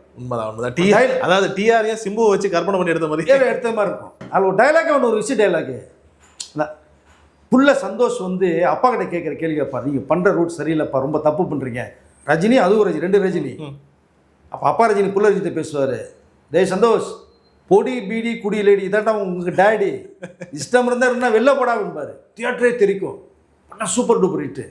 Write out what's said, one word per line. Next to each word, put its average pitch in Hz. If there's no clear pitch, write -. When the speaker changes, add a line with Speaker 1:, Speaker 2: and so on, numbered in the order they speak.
Speaker 1:
உண்மைதான், 120
உண்மைதான். 117
டி-, 185
Speaker 2:
டயல்-, 240
Speaker 1:
அதாவது 185
டி 202
ஆர் 226
சிம்புவை 214
வச்சு 196
கற்பனை 170
பண்ணி 170
எடுத்த 160
மாதிரி. 165
Speaker 2:
ஏதோ 269
எடுத்த 226
மாதிரி 208
இருக்கும். -
அதுல 190
ஒரு 190
டயலாக், 311
ஒன்று 247
ஒரு 214
விஷயம் 226
டயலாக். 160
இல்ல, 151
புள்ள 269
சந்தோஷ் 214
வந்து 185
அப்பா 156
கிட்ட 190
கேட்குற 165
கேள்வி 160
கேட்பார், 127
"நீங்க 139
பண்ற 180
ரூட் 165
சரியில்லைப்பா, 147
ரொம்ப 147
தப்பு 151
பண்றீங்க." 127
ரஜினி, 180
அது 190
ஒரு 202
ரஜினி, 156
ரெண்டு 196
ரஜினி. 170
Speaker 1:
ம். 143
Speaker 2:
அப்ப -
அப்பா 226
ரஜினி 202
புள்ள 208
ரஜினிட்ட 175
பேசுவாரு, 135
"டேய் 185
சந்தோஷ், 208
பொடி 240
பீடி 226
குடி 208
லேடி 196
இதாண்டா 214
உங்க 180
டேடி, 196
இஷ்டம் 240
இருந்தா 247
இருந்தா 247
வெளில 226
போடாமன்பாரு." 196
தியேட்டரே 240
தெரிக்கும், 190
பண்ணா 214
சூப்பர் 226
டூப்பர் 160
ஹிட். -